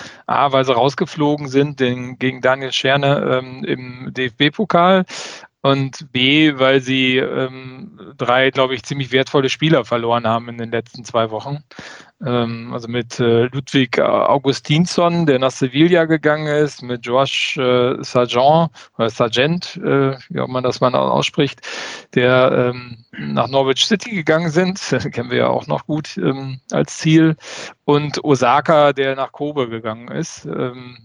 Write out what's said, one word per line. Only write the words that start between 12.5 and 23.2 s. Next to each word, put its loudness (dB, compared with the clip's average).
also -8
mit, -6
äh, 4
Ludwig 0
Augustinsson, 2
der 4
nach 0
Sevilla 2
gegangen 0
ist, 0
mit -8
Josh, 0
äh, 2
Sargent, 2
oder 0
Sargent, 0
äh, 0
wie -6
auch -4
man -6
das -2
mal 2
au-, 2
ausspricht, 0
der, 4
ähm, -16
nach -4